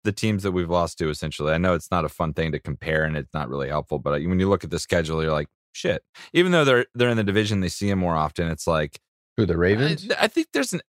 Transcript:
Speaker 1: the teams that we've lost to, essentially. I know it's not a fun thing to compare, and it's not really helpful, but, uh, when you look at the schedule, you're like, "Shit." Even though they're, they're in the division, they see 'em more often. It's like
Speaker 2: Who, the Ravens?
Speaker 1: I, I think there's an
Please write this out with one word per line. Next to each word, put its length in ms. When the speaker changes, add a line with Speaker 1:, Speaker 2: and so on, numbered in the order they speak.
Speaker 1:
the 80
teams 320
that 80
we've 180
lost 300
to, 100
essentially. 420
I 60
know 160
it's 160
not 160
a 40
fun 240
thing 180
to 80
compare, 440
and 140
it's 160
not 160
really 180
helpful, 300
but, 160
uh, 140
when 120
you 80
look 160
at 60
the 100
schedule, 440
you're 80
like, 160
"Shit." 300
Even 200
though 120
they're, 300
they're 160
in 80
the 60
division, 380
they 60
see 220
'em 80
more 180
often. 320
It's 200
like 320
Speaker 2:
Who, 100
the 100
Ravens? 540
Speaker 1:
I, 140
I 20
think 260
there's 180
an 180